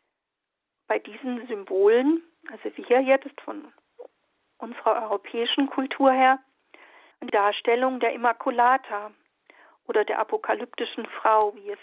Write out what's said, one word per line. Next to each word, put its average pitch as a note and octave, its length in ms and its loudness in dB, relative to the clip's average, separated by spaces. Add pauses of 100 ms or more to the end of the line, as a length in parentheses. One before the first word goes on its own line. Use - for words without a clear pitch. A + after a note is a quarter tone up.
(880)
bei F#3 120 0
diesen B3 480 -10
Symbolen, A3+ 720 2 (300)
also - 240 -10
wie G3+ 80 -12
hier B3 160 4
jetzt C4+ 460 0
von - 260 -14 (840)
unserer A3+ 460 -2
europäischen A#3 640 -2
Kultur C4+ 420 2
her, C4 260 4 (840)
an B3 60 -12
die - 40 -8
Darstellung A#3 680 0
der A3+ 100 0
Immaculata A#3+ 1000 0 (760)
oder A3 160 2
der - 160 -4
apokalyptischen A3 840 -6
Frau, A3 500 2
wie G3+ 140 -14
es G3+ 140 -10